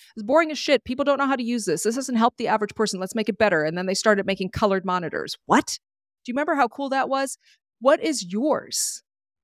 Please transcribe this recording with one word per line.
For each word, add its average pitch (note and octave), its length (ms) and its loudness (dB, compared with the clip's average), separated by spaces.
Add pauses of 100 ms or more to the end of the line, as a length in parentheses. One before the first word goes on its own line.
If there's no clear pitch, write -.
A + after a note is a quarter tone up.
(160)
It's A3 60 -12
boring D4+ 300 2
as B3+ 80 -8
shit. C4+ 240 2
People B3+ 200 -4
don't C#4 140 2
know C#4 80 0
how C4+ 100 2
to B3+ 80 -2
use A#3 220 -4
this. D#3+ 160 0
This A3+ 140 0
doesn't C4 220 -4
help A#3 200 2
the A3+ 100 -4
average G#3 280 0
person. G#3 240 -2
Let's F#3 160 -6
make A3 120 -2
it G3+ 120 0
better." F3+ 240 4
And D#3+ 120 0
then F#3 120 -4
they F#3+ 80 0
started G3+ 320 2
making F#3+ 220 -2
colored F#3+ 360 0
monitors. F3 500 -4 (120)
What? G#3+ 320 2 (440)
Do - 60 -12
you A#3+ 60 -8
remember D4+ 180 0
how C#4 140 4
cool C#4 220 -6
that C4+ 200 -2
was? C4+ 300 -4 (400)
What C4+ 220 4
is C4 220 -2
yours? G#3+ 800 -4 (400)